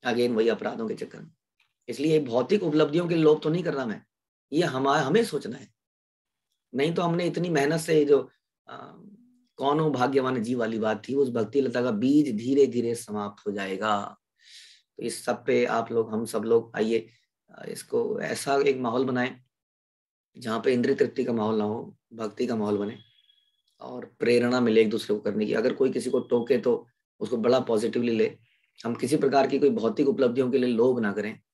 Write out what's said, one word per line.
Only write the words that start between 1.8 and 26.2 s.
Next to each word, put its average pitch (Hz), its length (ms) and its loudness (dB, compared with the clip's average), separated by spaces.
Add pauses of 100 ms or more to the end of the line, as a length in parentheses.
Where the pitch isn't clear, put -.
इसलिए 147 320 2
भौतिक 127 420 0
उपलब्धियों 156 460 2
के 170 60 0
लोभ 156 280 4
तो 160 60 -2
नहीं 165 160 -2
करना 139 220 -4
मैं, 101 160 -8 (500)
ये 156 100 2
हमा-, 135 400 0
हमें 170 220 2
सोचना 123 320 -6
है। - 120 -18 (1040)
नहीं 165 200 0
तो 185 80 -2
हमने 170 240 0
इतनी 165 220 -2
मेहनत 156 320 0
से 156 240 2
जो, 143 260 4 (380)
आ, - 240 -18 (640)
कौन 143 240 2
हो 156 100 2
भाग्यवान 131 520 2
जीव 123 160 -2
वाली 113 200 -2
बात 110 300 -2
थी, 123 60 -4
उस 139 160 2
भक्ति 120 300 0
लता 123 220 0
का 123 80 0
बीज 131 460 2
धीरे 135 300 4
धीरे 117 280 -2
समाप्त 104 520 -8
हो 104 60 -6
जाएगा। 101 680 -4 (760)
तो - 60 -14
इस - 220 -8
सब 117 200 -4
पे 123 200 2
आप 113 280 -2
लोग, 110 200 -2
हम 110 120 -2
सब 113 180 -6
लोग 113 340 2
आइए, 110 320 -2 (420)
आ, - 140 -20
इसको - 560 -4
ऐसा 139 360 -2
एक 139 200 2
माहौल 127 280 -2
बनाएं 127 360 -4 (1000)
जहाँ 113 220 -4
पे 131 120 2
इंद्रिय 120 220 2
तृप्ति 123 300 0
का 127 80 -2
माहौल 110 260 0
ना 107 60 0
हो, 107 320 -6 (160)
भक्ति 113 340 -6
का 117 100 -2
माहौल 104 220 0
बने 104 200 -6 (840)
और 123 380 -14
प्रेरणा 120 420 2
मिले 113 200 4
एक 107 100 4
दूसरे 110 260 -2
को 104 40 -6
करने 107 260 -2
की। 104 80 -2
अगर 117 200 0
कोई 131 180 0
किसी 123 180 -4
को 123 100 0